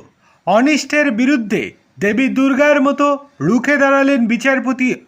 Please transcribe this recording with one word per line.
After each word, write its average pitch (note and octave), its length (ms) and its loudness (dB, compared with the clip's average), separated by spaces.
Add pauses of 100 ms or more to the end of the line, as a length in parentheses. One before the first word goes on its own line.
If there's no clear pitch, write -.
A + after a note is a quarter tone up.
(460)
অনিষ্টের C#4+ 680 0
বিরুদ্ধে G#3+ 600 -2 (280)
দেবী G#3+ 280 0
দুর্গার C4+ 540 2
মতো C#4+ 380 0 (220)
রুখে A#3+ 360 0
দাঁড়ালেন C#4 500 2
বিচারপতি B3+ 680 -2 (120)